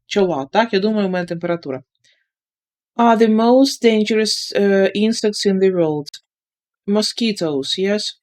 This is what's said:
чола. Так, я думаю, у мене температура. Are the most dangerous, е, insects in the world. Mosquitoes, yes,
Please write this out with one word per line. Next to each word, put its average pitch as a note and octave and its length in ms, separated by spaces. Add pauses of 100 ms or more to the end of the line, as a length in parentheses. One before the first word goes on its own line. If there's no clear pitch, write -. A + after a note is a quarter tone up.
чола. E3+ 460
Так, A3+ 220
я G3 60
думаю, G#3 280
у F#3 40
мене F3+ 140
температура. E3+ 580 (1120)
Are A#3 220
the A3+ 100
most A#3+ 560
dangerous, G#3+ 720
е, G3 400
insects G#3+ 500
in F#3+ 140
the F#3+ 120
world. D#3 360 (800)
Mosquitoes, G3+ 920
yes, G3+ 260 (200)